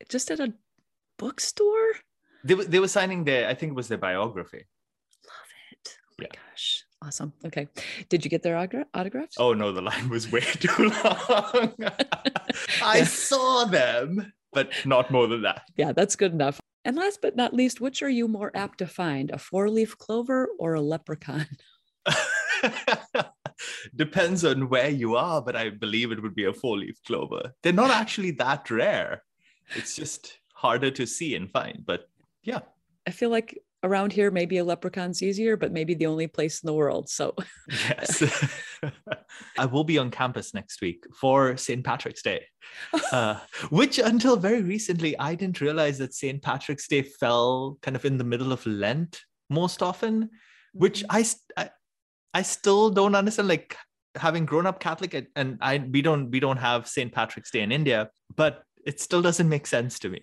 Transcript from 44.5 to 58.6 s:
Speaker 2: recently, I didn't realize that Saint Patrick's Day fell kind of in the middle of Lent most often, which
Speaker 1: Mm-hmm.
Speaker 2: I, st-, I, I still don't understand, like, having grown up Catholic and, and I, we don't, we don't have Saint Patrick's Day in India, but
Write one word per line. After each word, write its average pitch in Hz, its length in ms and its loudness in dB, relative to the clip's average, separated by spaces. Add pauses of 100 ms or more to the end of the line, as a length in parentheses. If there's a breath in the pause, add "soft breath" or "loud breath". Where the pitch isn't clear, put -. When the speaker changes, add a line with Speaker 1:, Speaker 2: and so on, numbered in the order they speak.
Speaker 2:
recently, 175 560 -2
I 147 160 -2
didn't 185 260 -4
realize 147 380 2
that 131 140 -6
Saint 139 280 -6
Patrick's 143 460 -4
Day 143 160 2
fell 127 800 2
kind 135 140 -4
of 131 100 -4
in 135 120 2
the 127 60 0
middle 123 280 0
of 127 140 -4
Lent 113 560 -2 (280)
most 170 320 0
often, 220 480 0 (440 soft breath)
which 202 300 2
Speaker 1:
Mm-hmm. - 140 -2
Speaker 2:
I, 226 60 6
st-, - 340 -4
I, 156 120 -6 (640)
I 180 80 2
still 202 480 4
don't 202 260 4
understand, 202 320 2
like, - 300 0 (380)
having 160 300 2
grown 156 200 2
up 185 140 0
Catholic 170 340 -4
and, 131 220 -6
and 131 260 -2
I, 135 160 2
we 135 240 0
don't, 143 300 2
we 127 80 2
don't 135 180 2
have 120 300 0
Saint 123 260 -4
Patrick's - 380 -4
Day 113 100 0
in 104 100 0
India, 123 380 2 (260)
but 151 280 2 (220)